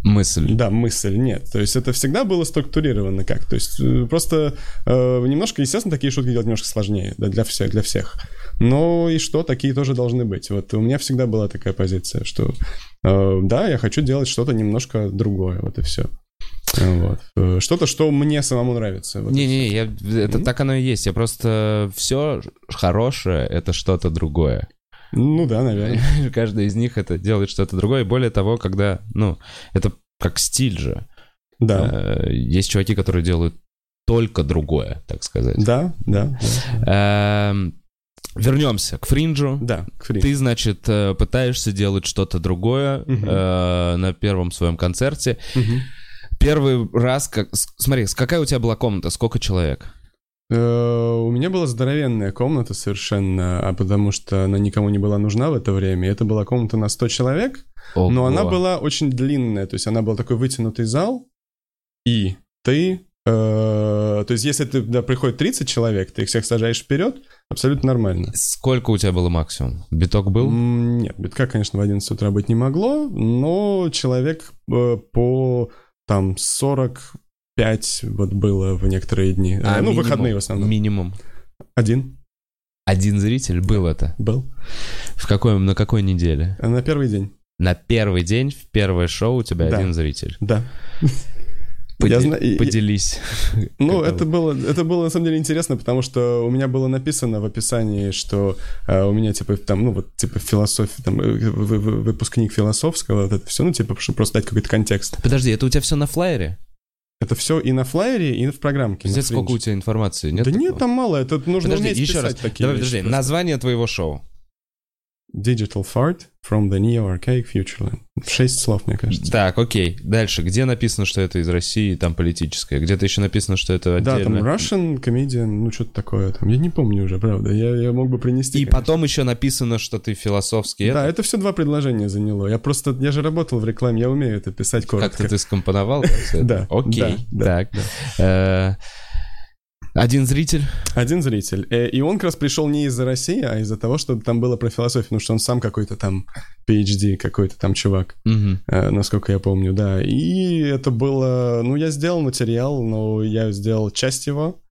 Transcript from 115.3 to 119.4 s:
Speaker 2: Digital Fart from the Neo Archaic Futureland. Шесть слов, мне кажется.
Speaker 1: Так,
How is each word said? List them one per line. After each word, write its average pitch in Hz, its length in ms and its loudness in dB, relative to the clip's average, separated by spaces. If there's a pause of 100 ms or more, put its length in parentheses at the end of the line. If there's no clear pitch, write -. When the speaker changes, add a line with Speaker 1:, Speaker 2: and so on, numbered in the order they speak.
Speaker 2:
Digital 104 520 -2 (100)
Fart 151 280 0 (280)
from 107 200 2
the 98 100 2
Neo 113 260 2 (100)
Archaic 123 280 0 (100)
Futureland. - 460 -4 (260)
Шесть 127 320 0
слов, - 300 0
мне 107 100 0
кажется. - 320 -2
Speaker 1:
Так, 98 280 2